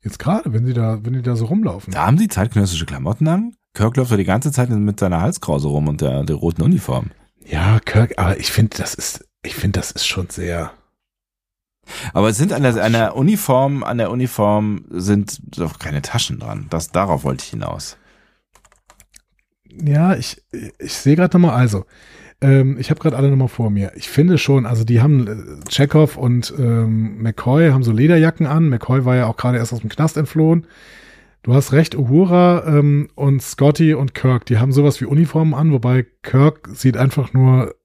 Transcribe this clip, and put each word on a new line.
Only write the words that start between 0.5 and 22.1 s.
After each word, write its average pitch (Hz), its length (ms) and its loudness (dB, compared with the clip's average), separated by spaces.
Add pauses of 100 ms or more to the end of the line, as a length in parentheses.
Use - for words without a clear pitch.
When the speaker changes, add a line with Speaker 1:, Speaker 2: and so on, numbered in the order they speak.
Speaker 1:
wenn 113 120 -2
die 127 100 -2
da, 113 300 -2
wenn 120 100 -6
die 127 80 -6
da 120 140 -2
so 113 100 -2
rumlaufen. 160 460 -4
Speaker 2:
Da 80 140 0
haben 117 100 4
die 214 120 2
zeitgenössische 95 580 0
Klamotten 76 400 -4
an? 202 280 -2 (200)
Kirk 113 220 0
läuft 127 160 0
doch 110 40 2
die 98 80 2
ganze 135 280 0
Zeit 123 180 0
mit 104 300 -2
seiner 90 200 0
Halskrause 73 480 -2
rum 76 200 -2
und 73 120 -4
der, 69 240 -2
der 76 120 -4
roten 82 260 -2
Uniform. 107 480 0 (340)
Speaker 1:
Ja, 95 360 0
Kirk, - 360 0
aber 92 220 0
ich - 140 -6
find, - 260 0
das - 160 -8
ist, - 320 -12 (160)
ich - 120 -10
find, 98 220 -4
das - 140 -6
ist - 160 -6
schon 92 240 -6
sehr 85 420 -8 (1400)
Speaker 2:
Aber 101 160 0
es 110 80 -2
sind 165 160 0
an 135 100 -2
der, 117 200 2
an 110 100 0
der 110 240 0
Uniform, 139 680 0
an - 160 -4
der 104 120 -2
Uniform 107 800 -2
sind 98 500 -2 (180)
doch 82 200 -6
keine 71 240 -6
Taschen - 360 -6
dran. 50 320 -12
Das, 82 220 -6
darauf 87 320 0
wollte 65 200 -4
ich - 60 -16
hinaus. - 460 -12 (1700)
Speaker 1:
Ja, 156 460 2
ich, - 260 -10 (360)
ich - 160 -12
sehe 143 220 2
gerade 180 220 2
nochmal, 165 180 4
also, 110 280 0 (560)